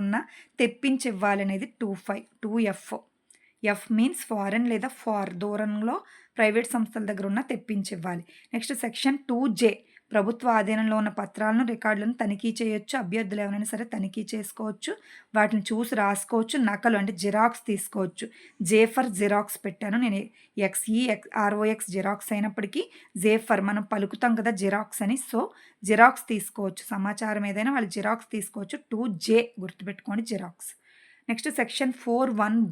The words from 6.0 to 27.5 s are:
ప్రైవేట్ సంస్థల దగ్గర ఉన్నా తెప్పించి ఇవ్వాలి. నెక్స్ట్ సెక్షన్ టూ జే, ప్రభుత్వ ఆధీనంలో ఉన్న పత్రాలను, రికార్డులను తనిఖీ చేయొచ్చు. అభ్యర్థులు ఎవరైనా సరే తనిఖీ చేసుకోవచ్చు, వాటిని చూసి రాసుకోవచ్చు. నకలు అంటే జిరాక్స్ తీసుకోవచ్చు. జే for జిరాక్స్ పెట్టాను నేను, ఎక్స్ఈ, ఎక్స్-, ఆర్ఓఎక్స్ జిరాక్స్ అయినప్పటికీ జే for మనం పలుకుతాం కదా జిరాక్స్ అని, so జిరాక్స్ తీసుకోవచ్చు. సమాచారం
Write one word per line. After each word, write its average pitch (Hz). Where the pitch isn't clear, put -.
ప్రైవేట్ 226
సంస్థల 220
దగ్గర 196
ఉన్నా 247
తెప్పించి 202
ఇవ్వాలి. 175
నెక్స్ట్ 233
సెక్షన్ 269
టూ 240
జే, 226
ప్రభుత్వ 233
ఆధీనంలో 220
ఉన్న 208
పత్రాలను, 214
రికార్డులను 220
తనిఖీ 208
చేయొచ్చు. 214
అభ్యర్థులు 208
ఎవరైనా 208
సరే 220
తనిఖీ 196
చేసుకోవచ్చు, 214
వాటిని 214
చూసి 226
రాసుకోవచ్చు. 220
నకలు 208
అంటే 196
జిరాక్స్ 214
తీసుకోవచ్చు. 196
జే 220
for 254
జిరాక్స్ 208
పెట్టాను 202
నేను, 202
ఎక్స్ఈ, 220
ఎక్స్-, -
ఆర్ఓఎక్స్ 214
జిరాక్స్ 196
అయినప్పటికీ 208
జే 214
for 208
మనం 208
పలుకుతాం 220
కదా 226
జిరాక్స్ 202
అని, 240
so 233
జిరాక్స్ 226
తీసుకోవచ్చు. 196
సమాచారం 202